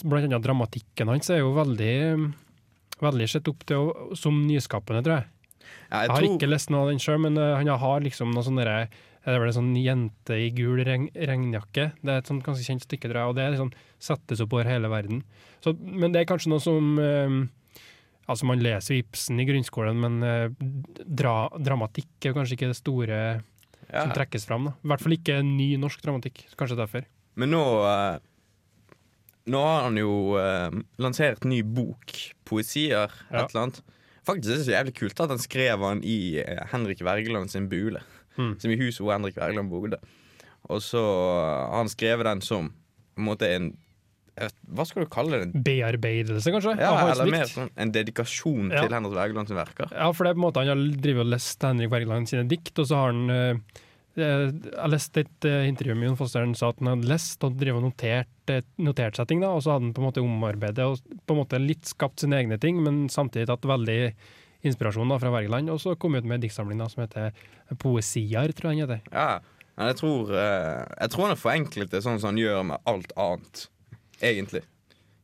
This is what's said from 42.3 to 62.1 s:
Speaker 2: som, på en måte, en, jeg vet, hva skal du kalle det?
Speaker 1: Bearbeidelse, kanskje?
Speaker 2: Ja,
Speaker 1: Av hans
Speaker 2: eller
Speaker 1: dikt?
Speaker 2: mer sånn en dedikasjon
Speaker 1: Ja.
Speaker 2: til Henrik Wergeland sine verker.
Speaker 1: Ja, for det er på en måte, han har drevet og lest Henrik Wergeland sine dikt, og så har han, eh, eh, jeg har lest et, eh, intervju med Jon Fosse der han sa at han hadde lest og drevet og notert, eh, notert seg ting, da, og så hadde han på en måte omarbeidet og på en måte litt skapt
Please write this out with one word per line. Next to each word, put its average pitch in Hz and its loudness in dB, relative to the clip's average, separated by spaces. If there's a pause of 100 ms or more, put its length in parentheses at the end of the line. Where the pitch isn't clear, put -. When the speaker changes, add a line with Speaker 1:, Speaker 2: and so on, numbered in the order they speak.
Speaker 2:
som, 90 -2 (440)
på - -6
en 107 -2
måte, 107 -2 (120)
en, 87 -2 (640)
jeg 110 -6
vet, - -16 (200)
hva 147 -2
skal 175 -4
du - -6
kalle 143 -2 (220)
det? - - (120)
Speaker 1:
Bearbeidelse, 113 0
kanskje? 208 0
Speaker 2:
Ja, 190 4
Speaker 1:
Av 196 6
hans 135 4
Speaker 2:
eller 135 4
Speaker 1:
dikt? 165 2
Speaker 2:
mer 147 2 (220)
sånn - -10
en 110 -2
dedikasjon 110 -2
Speaker 1:
Ja. 139 2
Speaker 2:
til 110 2
Henrik 104 -4
Wergeland 104 -2
sine 98 -4
verker. - -8
Speaker 1:
Ja, 165 0
for 175 0
det 175 4
er 170 0
på 175 2
en 165 0
måte, 135 2
han 139 0
har 143 0
drevet 139 2
og 117 2
lest 120 -2
Henrik 120 2
Wergeland 117 0
sine 123 0
dikt, - -2
og 147 0
så 151 2
har 131 4
han, 123 0
eh, 123 2 (640)
eh, 143 2
jeg - -10
har 160 0
lest 147 0
et, - -2
eh, 143 4
intervju 127 0
med 120 0
Jon 131 2
Fosse 127 -2
der 120 2
han 120 0
sa 120 0
at - -2
han 123 0
hadde 123 0
lest 165 -2
og 127 0
drevet 127 0
og 127 2
notert, 123 0 (220)
eh, 127 0 (160)
notert 131 0
seg 120 -2
ting, 165 2
da, 190 2
og 156 0
så 151 2
hadde 135 2
han 117 0
på - -6
en 131 2
måte 127 0
omarbeidet 107 0 (120)
og 131 -2 (280)
på 156 2
en 143 2
måte 131 -2
litt 156 -2
skapt - -4